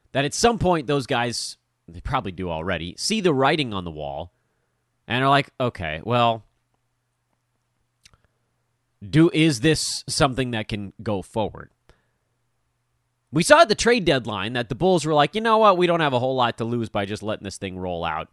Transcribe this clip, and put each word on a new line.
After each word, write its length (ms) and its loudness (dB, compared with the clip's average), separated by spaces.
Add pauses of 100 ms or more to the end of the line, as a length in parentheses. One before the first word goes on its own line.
(120)
that 140 -2
at 80 -6
some 240 2
point 300 0
those 180 0
guys, 500 -4 (320)
they 120 -16
probably 320 -4
do 180 -6
already, 480 -6
see 220 -2
the 120 2
writing 400 0
on 120 -6
the 60 -10
wall 420 -10 (760)
and 160 -2
are 60 4
like, 280 2
"Okay, 460 -6
well, 400 0 (2750)
do, 240 6
is 280 2
this 460 0
something 440 0
that 180 -4
can 240 -8 (100)
go 200 -4
forward?" 480 -8 (1600)
We 120 2
saw 160 8
at 80 6
the 80 2
trade 280 2
deadline 500 0
that 140 -2
the 60 -6
Bulls 300 2
were 100 0
like, 220 2
"You 40 -2
know 180 4
what? 200 6
We 80 4
don't 140 2
have 120 2
a 60 2
whole 160 -2
lot 240 0
to 60 -4
lose 240 -4
by 160 -2
just 180 -8
letting 220 -6
this 140 -10
thing 200 -10
roll 260 -6
out. 280 -4